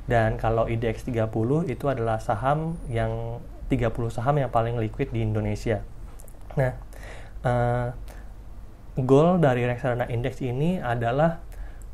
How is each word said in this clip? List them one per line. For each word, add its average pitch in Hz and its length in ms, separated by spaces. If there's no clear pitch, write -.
Dan 117 320
kalau 113 320
I 113 80
D 117 80
X 110 160
tiga 113 240
puluh 120 400
itu 127 240
adalah 113 320
saham 151 640
yang, 113 560
tiga 120 240
puluh 117 160
saham 135 320
yang 131 100
paling 117 300
liquid 110 320
di 113 100
Indonesia. 107 600
Nah, 131 160
eh, 120 440
goal 143 400
dari 127 240
reksadana 123 480
indeks 120 320
ini 147 380
adalah 123 640